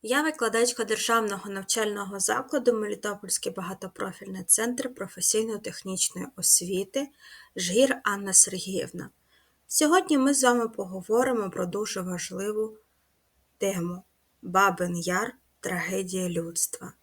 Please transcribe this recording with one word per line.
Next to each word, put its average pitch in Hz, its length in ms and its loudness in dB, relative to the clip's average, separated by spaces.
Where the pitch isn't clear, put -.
Я 254 200 2
викладачка 240 600 2
Державного 214 680 0
навчального 202 680 -4
закладу 247 540 2
Мелітопольський 208 800 -4
багатопрофільний 190 920 -10
центр 247 500 0
професійно-технічної 196 1400 -2
освіти 190 720 0
Жгір 214 480 4
Анна 202 300 -2
Сергіївна. 180 760 2
Сьогодні 311 500 4
ми 269 160 4
з 277 100 2
вами 240 260 4
поговоримо 214 800 0
про 185 160 -2
дуже 196 360 -4
важливу 196 760 -4
тему: 180 460 -2
Бабин 180 560 2
Яр, 180 360 -2
трагедія 185 720 -4
людства. 170 720 -6